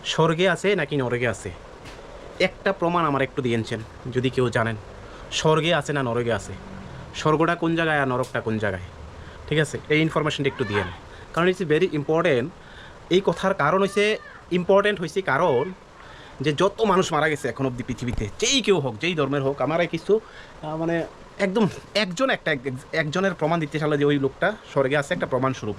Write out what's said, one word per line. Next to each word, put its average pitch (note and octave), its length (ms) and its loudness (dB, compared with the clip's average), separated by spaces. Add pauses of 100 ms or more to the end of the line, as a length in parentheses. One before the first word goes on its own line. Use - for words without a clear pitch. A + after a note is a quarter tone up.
স্বর্গে E3 440 2
আছে F#3 280 0
নাকি D3+ 200 -2
নরকে B2 320 0
আছে? G#2+ 220 -6 (880)
একটা F#3 320 0
প্রমাণ E3+ 320 0
আমার C#3+ 180 2
একটু C3+ 200 -2
দিয়েছেন, A#2 380 0 (320)
যদি B2+ 180 0
কেউ B2 200 2
জানেন। A2+ 260 0 (560)
স্বর্গে D#3+ 420 4
আছে D3+ 180 0
না C#3+ 100 0
নরকে A#2 300 0
আছে? G2 200 -2 (600)
স্বর্গটা D#3 400 2
কোন E3 220 0
জায়গায় D#3+ 240 2
আর C3+ 80 2
নরকটা B2+ 320 0
কোন A2 180 0
জায়গায়? F#2+ 240 -2 (680)
ঠিক D3+ 100 2
আছে, C#3+ 200 0 (100)
এই D3+ 120 4
ইনফরমেশনটা D3+ 480 0
একটু C3+ 160 -2
দিয়েন, G2+ 220 0 (460)
কারণ E3+ 160 2
it's F#3 200 0
very D#3+ 240 4
important। D#3 560 2 (640)
এই F#3 140 4
কথার F#3+ 300 2
কারণ E3 280 2
হইছে, G#3 360 2 (320)
ইম্পর্টেন্ট G3 500 4
হইছে E3 220 -2
কারণ D3+ 500 2 (680)
যে D3 120 2
যত F#3 300 2
মানুষ F#3 300 4
মারা D#3 160 4
গেছে C#3 200 -2
এখন C3+ 180 -2
অবধি B2 160 -2
পৃথিবীতে, A2+ 460 -4 (100)
যেই B3+ 240 2
কেউ F#3+ 180 4
হোক, A#2+ 200 -4
যেই F3 140 -2
ধর্মের C#3 280 0
হোক, C3+ 180 0
আমার D#3+ 200 0
এই F3+ 60 2
কিছু, G3 340 0 (420)
আহ, D#3 140 -6
মানে E3 300 0 (320)
একদম G3 300 2 (260)
একজন G#3 360 0
একটা, A#3+ 220 0
এক-, C3+ 180 -2 (220)
একজনের E3 420 0
প্রমাণ E3 260 0
দিতে D3+ 180 -4
চাইলে D3+ 200 0
যে D3 60 2
ওই D3 140 4
লোকটা C#3 340 0 (200)
স্বর্গে C#3 240 2
আছে, D3 180 0
একটা E3 120 -2
প্রমাণ C3 260 0
স্বরূপ। G#2+ 260 -6